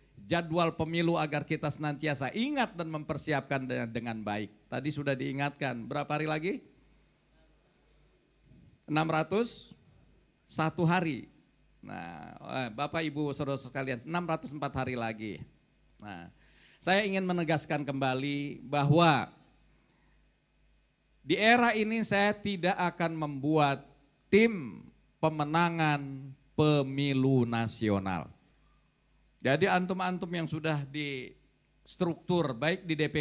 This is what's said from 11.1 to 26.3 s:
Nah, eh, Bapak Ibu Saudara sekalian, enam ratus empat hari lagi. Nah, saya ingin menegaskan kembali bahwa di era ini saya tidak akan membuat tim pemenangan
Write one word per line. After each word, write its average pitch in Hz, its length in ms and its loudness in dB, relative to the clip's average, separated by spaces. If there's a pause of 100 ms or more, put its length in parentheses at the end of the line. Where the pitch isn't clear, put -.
Nah, 85 560 -12 (240)
eh, 117 80 -6
Bapak 147 320 -4
Ibu 143 320 -4
Saudara 139 240 -4
sekalian, 131 480 -6
enam 175 160 -2
ratus 160 320 -4
empat 139 160 -4
hari 131 240 -4
lagi. 110 480 -6 (560)
Nah, 90 320 -14 (480)
saya 196 240 2
ingin 190 240 0
menegaskan 160 560 0
kembali 139 800 -2
bahwa 143 640 6 (2000)
di 151 100 2
era 233 400 6
ini 220 320 0
saya 202 240 4
tidak 196 460 0
akan 170 420 -2
membuat 143 640 2 (480)
tim 196 540 4 (320)
pemenangan 151 1120 0 (240)